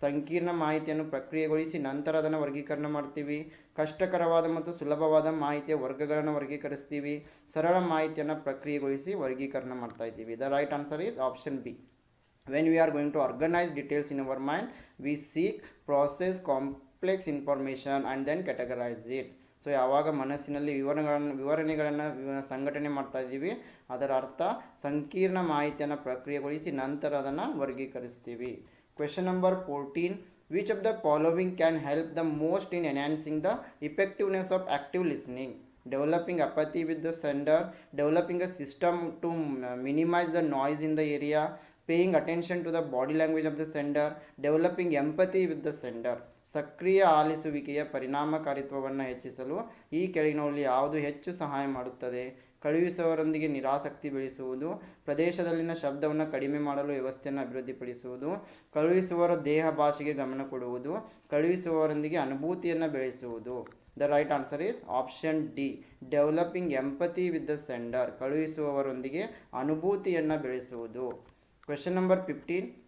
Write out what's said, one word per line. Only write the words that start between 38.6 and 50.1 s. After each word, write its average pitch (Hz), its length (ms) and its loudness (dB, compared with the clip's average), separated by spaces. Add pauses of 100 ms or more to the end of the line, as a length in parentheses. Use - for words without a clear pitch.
system 175 360 2 (260)
to, 175 80 0
uh, 135 460 -2
minimize 160 560 2
the 160 140 4 (100)
noise 143 240 2
in 156 140 0
the 156 180 2
area, 147 300 2 (460)
paying 170 260 4
attention 170 500 0
to 170 60 -4
the 165 140 2 (100)
body 135 200 0
language 160 300 4
of 147 140 -2
the 156 80 -2
sender, 147 400 0 (340)
developing 165 560 2
empathy 180 500 2
with 160 160 -4
the 147 200 -2
sender. 120 340 -4 (360)
ಸಕ್ರಿಯ 180 500 4
ಆಲಿಸುವಿಕೆಯ 151 840 4
ಪರಿಣಾಮಕಾರಿತ್ವವನ್ನ 139 1160 -2
ಹೆಚ್ಚಿಸಲು 127 540 -8 (360)
ಈ 170 140 2
ಕೆಳಗಿನವುಗಳಲ್ಲಿ 151 560 2